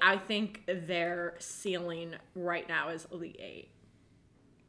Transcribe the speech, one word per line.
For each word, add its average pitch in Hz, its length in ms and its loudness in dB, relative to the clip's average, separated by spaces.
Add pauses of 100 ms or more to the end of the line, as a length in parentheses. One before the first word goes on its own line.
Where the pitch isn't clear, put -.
I 190 160 10
think 208 480 0
their 175 720 0
ceiling 170 760 -4 (220)
right 175 320 0
now 156 220 0
is 160 200 -6
Elite 170 300 -8
Eight. - 280 -14 (1000)